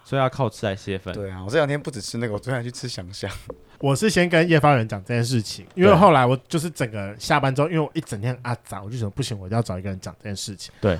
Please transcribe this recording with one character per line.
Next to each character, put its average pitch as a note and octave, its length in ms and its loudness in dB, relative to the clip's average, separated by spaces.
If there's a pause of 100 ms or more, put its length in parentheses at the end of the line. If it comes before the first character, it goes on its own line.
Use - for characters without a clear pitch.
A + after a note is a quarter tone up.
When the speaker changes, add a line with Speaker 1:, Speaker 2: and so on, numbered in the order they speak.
Speaker 1:
所 C#3 140 -4
以 C3+ 40 2
要 B2+ 80 2
靠 B2+ 180 -2
吃 - 160 -10
来 G2 100 -2
泄 F#2+ 220 -6
愤。 F#2 160 -8
Speaker 2:
对 G2+ 180 -8
啊， F#2 140 -12
我 G2+ 60 -8
这 D3 80 0
两 C#3+ 100 2
天 C#3+ 100 -2
不 D3 120 -10
只 A#2+ 100 -10
吃 - 160 -10
那 A#2+ 100 -4
个， G#2+ 60 -4
我 G2+ 60 -4
昨 B2 120 -8
天 C3+ 60 -2
还 A#2+ 60 -6
去 A#2+ 80 -8
吃 B2+ 180 -12
想 G2 240 -10
象。 G2+ 180 -8 (500)
Speaker 3:
我 C#3 140 2
是 G#3+ 140 2
先 F3 180 4
跟 E3+ 220 4
叶 D#3+ 100 6
发 C#3+ 160 6
人 A2+ 140 2
讲 G2+ 160 -8
这 - 80 -6
件 A#2 100 2
事 A#2 200 0
情， - 320 -10
因 F3+ 100 4
为 G3+ 100 10
后 F3+ 180 8
来 C3 120 6
我 B2+ 100 2 (140)
就 E3+ 100 -2
是 D#3 120 -4
整 C3 200 -4
个 G2+ 280 -8
下 D3+ 200 0
班 C3 160 0
之 C3+ 60 0
后， D3+ 80 2
因 F3+ 60 -4
为 D#3+ 60 2
我 D3 120 -2
一 E3 80 -4
整 - 180 -8
天 A#2+ 140 -2
很 B2 120 -8
阿 A#2+ 200 -4
杂， G2 180 -12
我 G2 60 -12
就 B2 80 -10
想 A2 140 -4
不 - 120 -6
行， A2 160 -6
我 F#2 80 -12
一 F#2 40 -6
定 A2+ 60 0
要 A#2 40 2
找 F#2+ 180 -4
一 F#2 40 -10
个 G2 80 -6
人 F#2 100 -8
讲 E2+ 220 -14
这 A2 60 -12
件 G2+ 60 -6
事 F#2+ 220 -10
情。 - 240 -18
Speaker 1:
对。 F#2 200 2